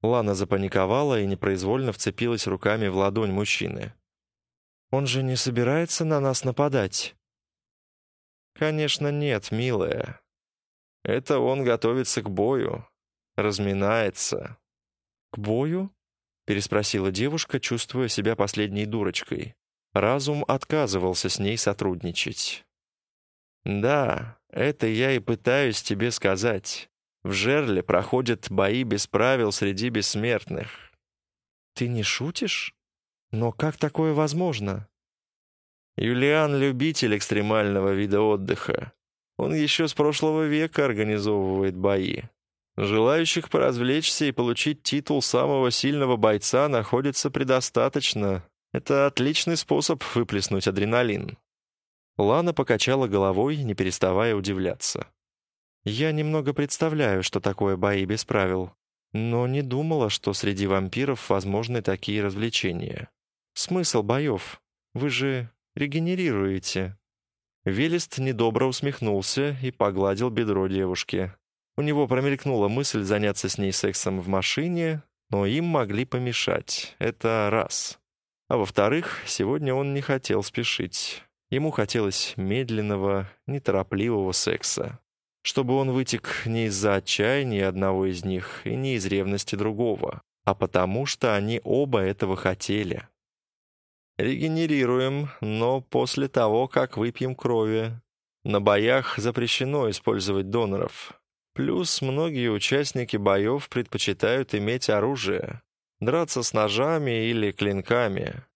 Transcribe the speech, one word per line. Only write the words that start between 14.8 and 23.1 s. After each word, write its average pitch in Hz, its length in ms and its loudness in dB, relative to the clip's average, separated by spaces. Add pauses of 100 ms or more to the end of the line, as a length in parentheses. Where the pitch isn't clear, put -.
«К - 80 -12
бою?» 147 560 -2 (500)
переспросила 101 680 0
девушка, 131 500 -4
чувствуя 123 480 -4
себя 107 280 0
последней 101 500 -2
дурочкой. - 680 -4 (380)
Разум 147 560 2
отказывался 98 800 0
с - 100 -2
ней 104 180 0
сотрудничать. - 1080 -4 (1000)